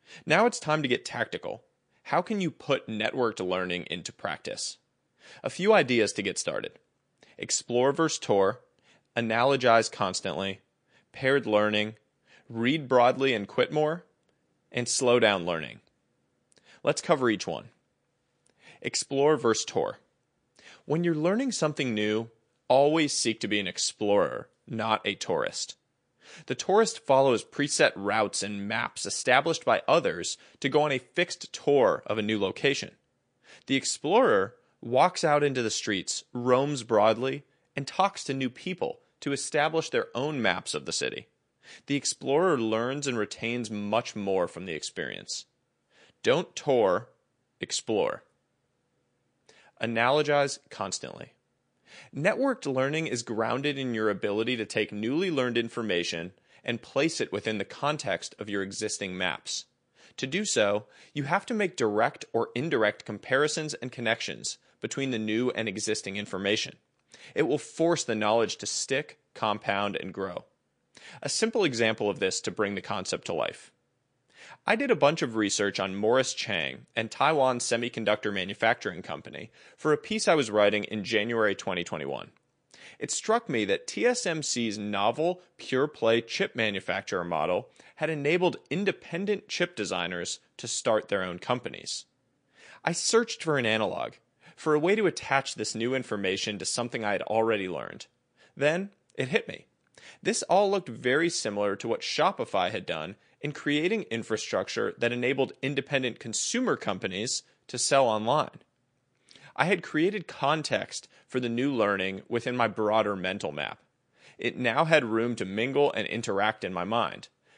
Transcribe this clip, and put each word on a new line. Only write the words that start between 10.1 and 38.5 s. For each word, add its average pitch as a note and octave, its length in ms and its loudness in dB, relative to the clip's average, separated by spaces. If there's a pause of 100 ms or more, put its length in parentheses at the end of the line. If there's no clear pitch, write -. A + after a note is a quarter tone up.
paired C3+ 360 0
learning, G#2+ 500 2 (520)
read B2 380 0
broadly B2+ 480 6
and G2+ 140 -2
quit - 240 0
more, D3+ 320 0 (680)
and A#2+ 180 -4
slow B2 300 4
down G#2 260 4
learning. D#2 360 -4 (1040)
Let's D3+ 160 0
cover C3+ 300 4
each G2+ 160 -2
one. - 240 -8 (1120)
Explore C#3+ 540 2
versus A#2 280 2
tour. - 340 -2 (840)
When D#3+ 180 0
you're E3+ 120 2
learning G3+ 380 0
something D3 420 0
new, G#2+ 340 0 (400)
always C#3+ 460 4
seek - 260 0
to G#2+ 80 -4
be G#2 100 2
an G2+ 80 -2
explorer, F#2 840 0 (180)
not A2 380 -2
a G2+ 80 0
tourist. - 600 -4 (720)
The C3 80 -6
tourist G3+ 460 2
follows C3+ 440 4
preset - 500 2
routes G2+ 480 0
and G2+ 240 -6
maps A2+ 400 -4
established C#3+ 580 2
by A#2 220 4
others F#2+ 500 2 (240)
to C#3 80 -2
go D3 140 4
on D3+ 100 0
a C3 60 -2
fixed - 540 -4
tour B2 540 4
of G#2+ 120 -2
a A2 40 0
new G#2+ 160 0
location. G2 540 -2 (760)
The C3+ 100 2
explorer C#3 800 2 (240)
walks C3+ 440 2
out D3 180 4
into C3 200 2
the A2 80 0
streets, - 600 -2
roams B2+ 500 2
broadly, A2+ 600 2 (320)
and C#3 100 -4
talks - 380 0
to C#3 100 -2
new C3+ 160 -2